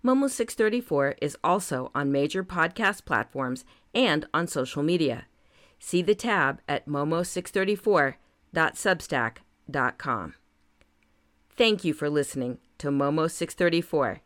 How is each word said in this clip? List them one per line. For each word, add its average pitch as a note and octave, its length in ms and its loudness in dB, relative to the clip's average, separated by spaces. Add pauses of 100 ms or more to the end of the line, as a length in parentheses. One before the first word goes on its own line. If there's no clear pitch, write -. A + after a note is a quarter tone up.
Momo C4 260 4
six A#3 240 -4
thirty-four G#3 680 0
is C#3+ 220 -4
also D3+ 520 -2
on C#3 160 0
major D3+ 320 0
podcast F#3 640 -2
platforms B2+ 580 -4 (300)
and F#3 400 2
on E3 140 0
social C#3+ 360 -2
media. D#3 440 0 (500)
See - 240 -2
the G3+ 140 4
tab F#3 520 0
at - 200 -2
momo D3+ 380 0
six - 260 -8
thirty-four F#3 640 2 (360)
dot D#3+ 200 2
substack D3+ 640 -2 (320)
dot C3+ 280 0
com. G#2+ 380 -4 (1200)
Thank A3 280 2
you D#3 80 0
for D3 160 -4
listening C#3 500 -4 (200)
to C#3+ 100 -4
Momo D3 420 0
six - 220 -8
thirty-four E3 720 0